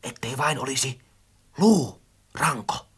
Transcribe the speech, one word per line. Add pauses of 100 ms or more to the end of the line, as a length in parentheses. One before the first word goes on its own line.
Ettei
vain
olisi (560)
luu, (320)
ranko. (120)